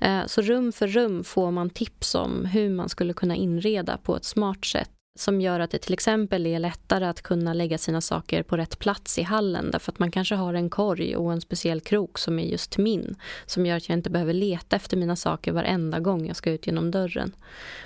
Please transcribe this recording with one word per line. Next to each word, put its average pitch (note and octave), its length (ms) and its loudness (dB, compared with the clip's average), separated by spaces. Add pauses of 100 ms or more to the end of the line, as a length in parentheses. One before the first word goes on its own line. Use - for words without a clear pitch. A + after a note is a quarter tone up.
Eh, F#3+ 260 2
så - 160 2
rum A#3+ 300 2
för G#3 160 0
rum G3 360 2
får F3+ 260 0
man F3 200 0
tips - 440 -4
om - 300 0
hur G3+ 260 2
man F3+ 180 -2
skulle F3 240 -2
kunna F3 240 0
inreda F#3 600 0
på - 180 0
ett - 80 -6
smart G3 400 0
sätt, - 260 -2 (280)
som G3 220 0
gör F3+ 200 0
att E3+ 100 -2
det - 80 -2
till - 140 -4
exempel G3+ 540 0
är E3 120 0
lättare F3 460 0
att F3 180 -4
kunna E3+ 320 0
lägga E3+ 240 0
sina E3 220 0
saker D#3+ 420 -2
på E3+ 140 -2
rätt E3 220 -4
plats - 400 0
i E3 40 0
hallen, G3 480 0
därför - 220 -2
att - 60 -16
man F3 120 2
kanske F#3 240 0
har F3+ 200 0
en F3 160 0
korg F#3 460 0
och E3+ 160 0
en E3+ 80 0
speciell E3 400 0
krok - 380 0
som E3 200 0
är E3 40 -2
just - 360 -2
min, G#3 380 0 (300)
som F3+ 200 0
gör E3+ 100 2
att - 120 -4
jag E3+ 100 2
inte E3+ 120 -2
behöver E3+ 220 2
leta F#3 440 0
efter - 200 0
mina F3 200 2
saker E3 360 -2
varenda E3 480 0
gång E3+ 260 0
jag E3 100 -6
ska - 140 0
ut D#3+ 160 -4
genom E3 240 0
dörren. F#3 460 -2 (500)